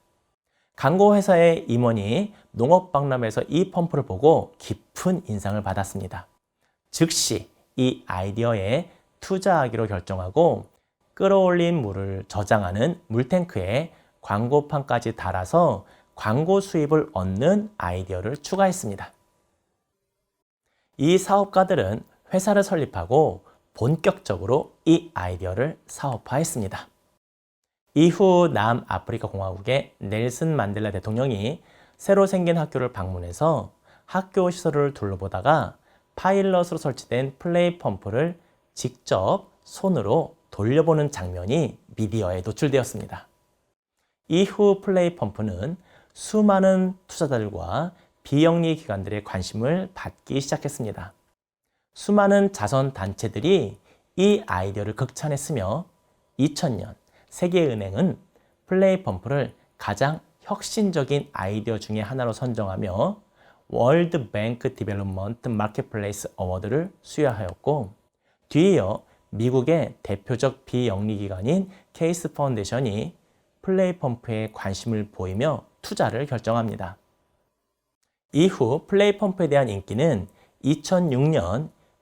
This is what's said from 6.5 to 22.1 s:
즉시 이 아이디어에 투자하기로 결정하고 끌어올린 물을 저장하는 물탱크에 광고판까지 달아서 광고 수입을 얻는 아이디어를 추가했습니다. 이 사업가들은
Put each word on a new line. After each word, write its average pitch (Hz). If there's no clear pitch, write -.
즉시 -
이 127
아이디어에 104
투자하기로 147
결정하고 98
끌어올린 180
물을 98
저장하는 104
물탱크에 123
광고판까지 123
달아서 92
광고 156
수입을 156
얻는 127
아이디어를 92
추가했습니다. 185
이 165
사업가들은 190